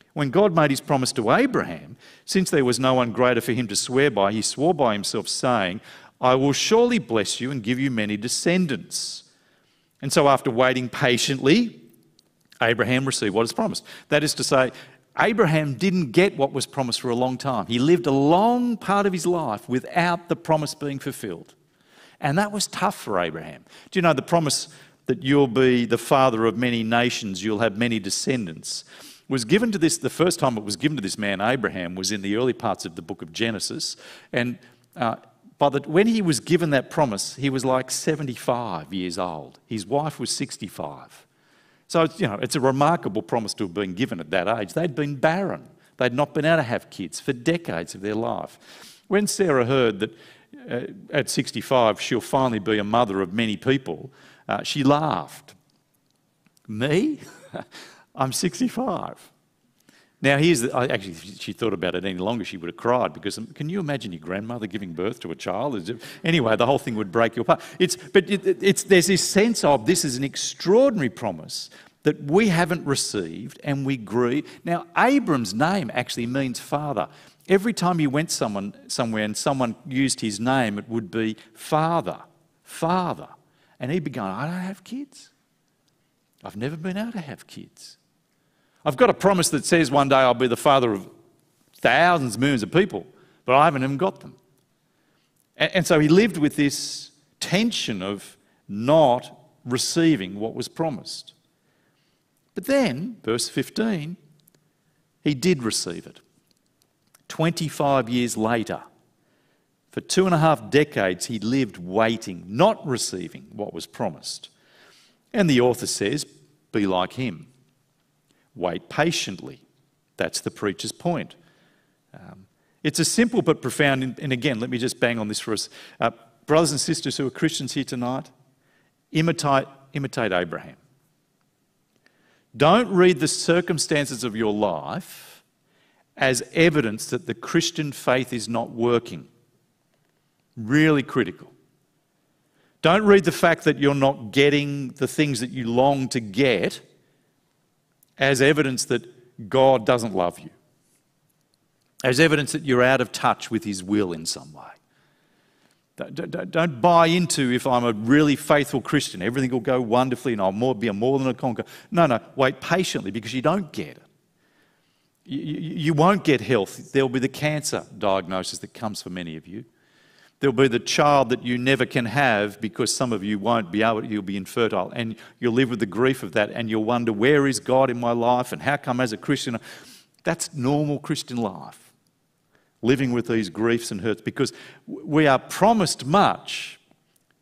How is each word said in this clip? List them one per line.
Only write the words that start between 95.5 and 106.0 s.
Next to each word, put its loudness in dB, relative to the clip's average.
And, -2
and 0
so 6
he 4
lived 6
with 0
this -2
tension -2
of -8
not 2
receiving 0
what -6
was -8
promised. -8
But -10
then, 0
verse -2
fifteen, -4
he 2
did 0
receive -4